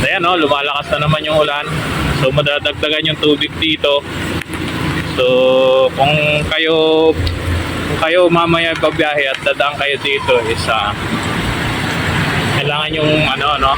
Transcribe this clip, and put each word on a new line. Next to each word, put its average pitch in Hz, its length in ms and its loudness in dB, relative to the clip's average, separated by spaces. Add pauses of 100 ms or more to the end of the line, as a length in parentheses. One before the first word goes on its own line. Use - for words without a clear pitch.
Ayan, 175 260 0
no? 180 80 2
Lumalakas 147 560 0
na 147 160 0
naman 151 160 0
yung 151 160 2
ulan. 147 240 0 (560)
So, 135 80 4
madadagdagan 147 800 0
yung 151 100 -2
tubig 147 400 2
dito. 156 400 0 (1200)
So, 127 80 2 (720)
kung 139 160 2 (400)
kayo, 160 560 2 (800)
kung 151 80 -2
kayo 170 320 2
mamaya 165 480 2
babiyahe 151 540 0
at 135 100 -6
dadaan 143 320 0
kayo 139 240 -2
dito 135 480 0
is, 110 240 -2
ah, 104 240 0 (1700)
kailangan 151 320 -2
yung 156 160 2 (160)
ano, 139 320 0
no? 135 200 2